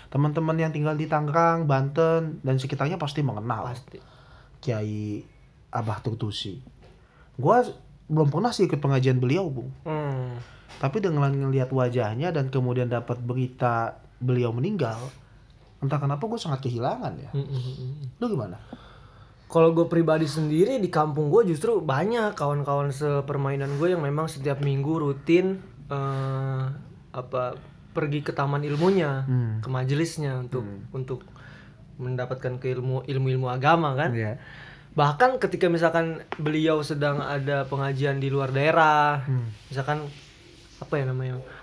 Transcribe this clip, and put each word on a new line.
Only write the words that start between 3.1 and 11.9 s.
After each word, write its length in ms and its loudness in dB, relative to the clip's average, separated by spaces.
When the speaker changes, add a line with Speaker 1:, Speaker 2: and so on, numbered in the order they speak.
Speaker 1:
mengenal. 460 -2
Speaker 2:
Pasti. 300 -12
Speaker 1:
Kiai 680 -4
Abah 300 -2
Tutusi. 600 -6
Gua 260 4
s-, 120 -2
belum 240 4
pernah 220 2
sih 140 2
ikut 140 2
pengajian 380 4
beliau, 320 2
Bung. 240 -8
Speaker 2:
Hmm. 540 -4
Speaker 1:
Tapi 260 0
dengan 300 2
ngelihat 380 0
wajahnya 640 0